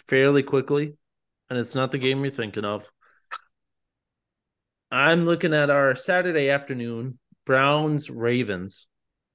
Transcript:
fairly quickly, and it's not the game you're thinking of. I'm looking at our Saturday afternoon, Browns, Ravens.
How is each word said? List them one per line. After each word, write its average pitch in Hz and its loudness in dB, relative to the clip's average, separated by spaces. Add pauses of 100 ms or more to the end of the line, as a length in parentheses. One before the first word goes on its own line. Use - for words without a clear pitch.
fairly 139 4
quickly, 143 -2 (560)
and 123 -4
it's 117 -4
not 131 -2
the 139 -4
game 135 0
you're 135 -4
thinking 104 -6
of. 104 -6 (2000)
I'm 160 4
looking 165 0
at 147 2
our 139 2
Saturday 175 0
afternoon, 127 -6 (260)
Browns, 147 2
Ravens. 113 -4 (480)